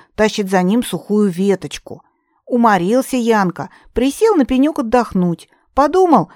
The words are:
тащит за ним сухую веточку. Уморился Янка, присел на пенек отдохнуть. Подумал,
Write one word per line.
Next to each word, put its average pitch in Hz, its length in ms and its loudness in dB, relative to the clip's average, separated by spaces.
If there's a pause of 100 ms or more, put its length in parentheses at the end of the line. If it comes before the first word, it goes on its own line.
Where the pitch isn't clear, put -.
(160)
тащит 214 340 -2
за 190 140 0
ним 208 180 0
сухую 208 480 -2
веточку. 185 720 -4 (460)
Уморился 233 720 0
Янка, 208 520 -2 (240)
присел 277 420 0
на 285 100 2
пенек 269 340 0
отдохнуть. 208 720 -2 (240)
Подумал, 302 640 2